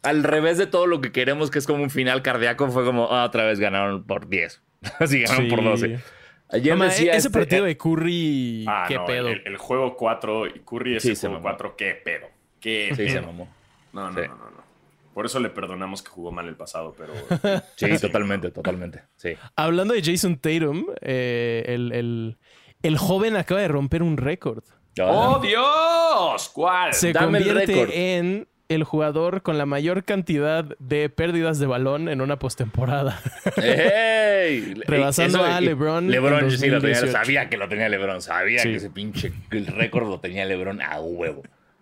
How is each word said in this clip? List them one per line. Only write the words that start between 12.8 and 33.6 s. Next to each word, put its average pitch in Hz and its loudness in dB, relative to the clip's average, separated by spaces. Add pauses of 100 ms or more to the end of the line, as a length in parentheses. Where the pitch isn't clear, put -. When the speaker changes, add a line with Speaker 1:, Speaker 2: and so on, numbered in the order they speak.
Speaker 1:
Sí, 117 -2
se 92 0
Speaker 3:
pedo. 85 -10
Speaker 1:
mamó. 87 -14 (460)
Speaker 3:
No, 95 -10
no, 87 -6
Speaker 1:
Sí. 82 -6
Speaker 3:
no, 60 -16
no, 55 -20
no. - -20 (500)
Por 107 -6
eso 131 -4
le 113 -2
perdonamos 95 -10
que - -20
jugó 87 -12
mal 87 -8
el 80 -12
pasado, 80 -12
pero 78 -16
Speaker 1:
<laughs> 185 -2 (120)
Sí, - -2
Speaker 3:
sí. 104 2
Speaker 1:
totalmente, 101 -2
totalmente. 90 -8 (120)
Sí. 85 -8 (220)
Speaker 2:
Hablando 175 0
de 214 0
Jason 170 0
Tatum, 160 -2 (140)
eh, 120 -2
el, 120 -2
el, 117 -4 (440)
el 160 2
joven 196 2
acaba 190 0
de 196 0
romper 147 0
un 165 2
récord. 123 -4 (360)
Speaker 1:
Ah. 226 4
Speaker 3:
¡Oh, - 2
Dios! 294 2
¿Cuál? 180 0
Speaker 2:
Se 170 2
Speaker 1:
Dame 165 2
el 185 4
Speaker 2:
convierte 196 2
Speaker 1:
récord. - 4
Speaker 2:
en 180 -2 (220)
el 160 0
jugador 156 0
con 156 0
la 143 0
mayor 165 0
cantidad 160 0 (140)
de 147 0
pérdidas 165 0
de 139 2
balón 135 0
en 139 -2
una 135 -2
postemporada. 131 -2 (240)
<laughs> - -2
Speaker 1:
¡Ey! 185 4 (140)